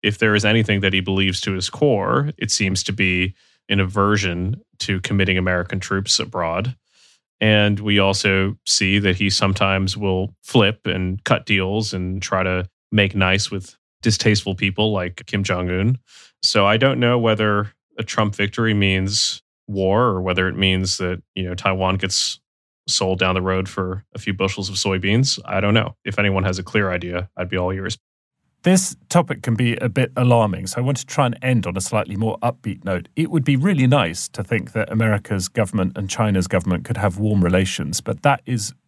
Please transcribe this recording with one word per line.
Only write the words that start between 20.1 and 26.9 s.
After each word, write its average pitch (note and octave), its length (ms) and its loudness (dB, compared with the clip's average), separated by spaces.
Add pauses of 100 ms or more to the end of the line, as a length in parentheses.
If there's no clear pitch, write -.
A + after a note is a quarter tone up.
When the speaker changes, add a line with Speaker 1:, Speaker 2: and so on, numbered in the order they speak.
Speaker 1:
whether F#2 280 0
it - 80 -4
means F#2+ 420 0
that, F2+ 240 -4 (140)
you F#2+ 80 -4
know, F2+ 100 -6
Taiwan F#2+ 420 0
gets - 440 -4 (480)
sold F#2 320 -2
down F#2 160 2
the F#2 60 0
road F#2+ 260 -2
for F#2+ 360 -6 (100)
a G2+ 40 -12
few G2+ 140 -4
bushels F#2+ 360 -4
of G2 60 -8
soybeans. G2 720 0
I F#2+ 160 -4
don't G2+ 140 2
know. - 200 0 (100)
If G2 140 -6
anyone G2 240 2
has F#2 160 -2
a F2+ 60 -10
clear G2+ 260 0